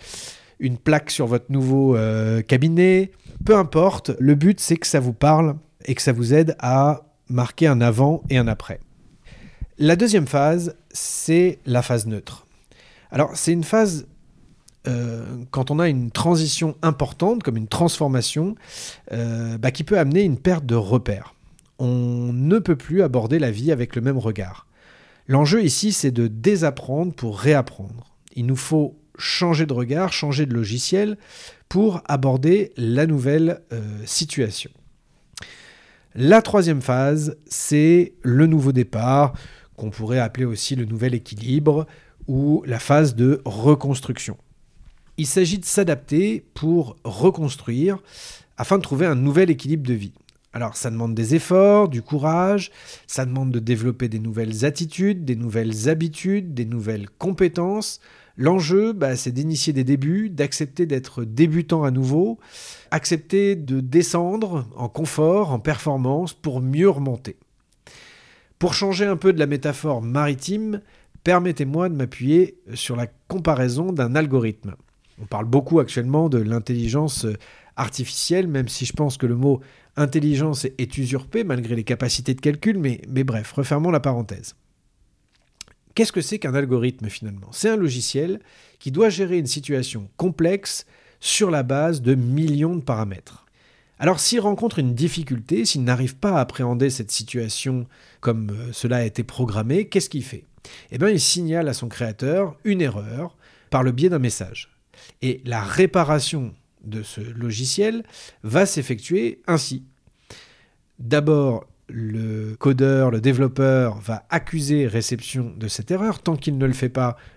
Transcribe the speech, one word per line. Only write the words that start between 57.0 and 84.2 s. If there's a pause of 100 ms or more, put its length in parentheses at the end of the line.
compétences. (380)
L'enjeu,
bah,
c'est
d'initier
des
débuts,
d'accepter
d'être
débutant
à
nouveau, (520)
accepter
de
descendre
en
confort,
en
performance
pour
mieux
remonter. (1200)
Pour
changer
un
peu
de
la
métaphore
maritime, (420)
permettez-moi
de
m'appuyer (140)
sur
la (200)
comparaison
d'un
algorithme. (460)
On
parle
beaucoup
actuellement
de
l'intelligence (500)
artificielle,
même
si
je
pense
que
le
mot (340)
intelligence
est,
est
usurpé
malgré
les
capacités
de
calcul,
mais,
mais
bref,
refermons
la
parenthèse. (1400)